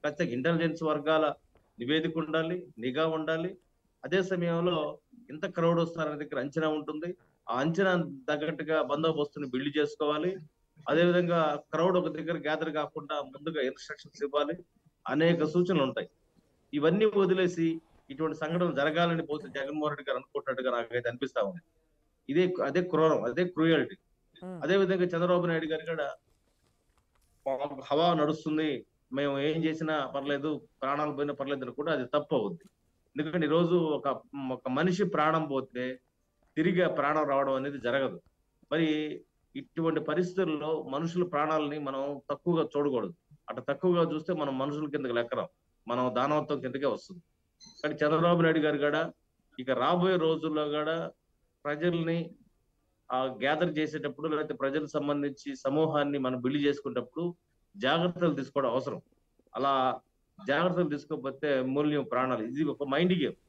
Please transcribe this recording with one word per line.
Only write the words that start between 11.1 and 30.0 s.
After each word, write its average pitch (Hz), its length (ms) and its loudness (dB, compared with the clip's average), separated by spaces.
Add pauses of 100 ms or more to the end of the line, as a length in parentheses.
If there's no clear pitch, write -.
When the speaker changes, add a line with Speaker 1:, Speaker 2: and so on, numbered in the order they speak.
Speaker 1:
crowd 180 280 2
ఒక 170 100 2
దగ్గర 156 300 -4
gather 151 320 -2
కాకుండా 147 520 -4
ముందుగా 147 400 -6
instructions - 640 -6
ఇవ్వాలి, 147 320 0 (500)
అనేక 156 380 2
సూచనలు 175 400 2
ఉంటాయి. 127 260 -4 (640)
ఇవన్నీ 165 320 4 (100)
వదిలేసి 180 520 4 (420)
ఇటువంటి 156 280 -4
సంఘటనలు 165 380 0
జరగాలని 165 480 2
బహుశా 151 240 -6
జగన్మోహన్ 147 500 -4
రెడ్డి 135 140 -6
గారు 123 60 0
అనుకుంటున్నట్టుగా 127 540 -4
నాకైతే 120 380 -2
అనిపిస్తా 123 320 -4
ఉంది. 95 200 -2 (680)
ఇదే, 170 240 2 (100)
అదే 139 180 0
క్రూరం, 156 420 2
అదే 135 240 0
cruelty. 160 480 2 (460)
Speaker 2:
ఉమ్. 180 200 -12
Speaker 1:
అదే 170 160 2
విధంగా 185 260 2
చంద్రబాబు 175 420 2
నాయుడు 165 200 0
గారు 156 200 -6
కూడా 160 220 -4 (1400)
"మాకు 135 400 -4
హవా 170 280 4
నడుస్తుంది, 151 560 0 (440)
మేము 139 260 0
ఏం 156 240 0
చేసినా 156 420 0